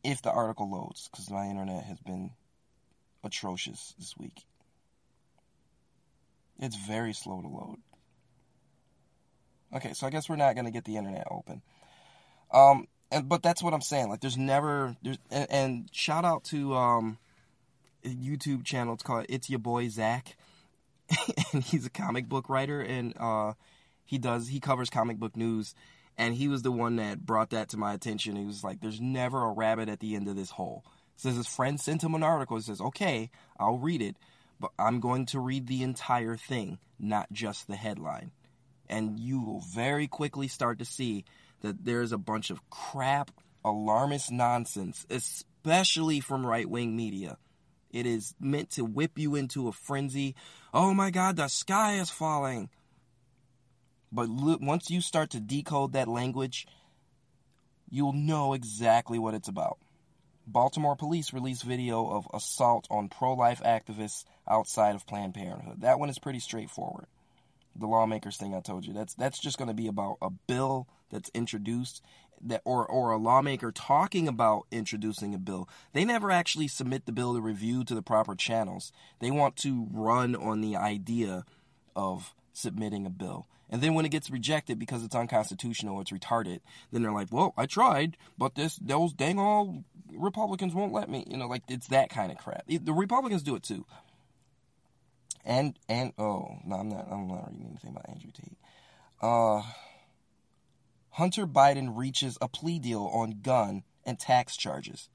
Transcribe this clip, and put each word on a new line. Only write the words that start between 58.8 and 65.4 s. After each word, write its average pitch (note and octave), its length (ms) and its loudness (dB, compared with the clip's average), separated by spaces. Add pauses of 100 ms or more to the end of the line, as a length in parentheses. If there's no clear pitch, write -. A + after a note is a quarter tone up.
what A2 160 0
it's G2+ 140 -6
about. F2+ 300 -4 (680)
Baltimore C#3 520 2
police D#3 340 -2
release B2+ 300 -4
video A#2+ 480 0
of G2 240 -2
assault A#2+ 580 2
on G#2 160 0
pro-life B2 560 2
activists A2 640 0 (200)
outside G#2+ 500 4
of - 120 -12
Planned G2+ 260 -6
Parenthood. F2+ 460 -10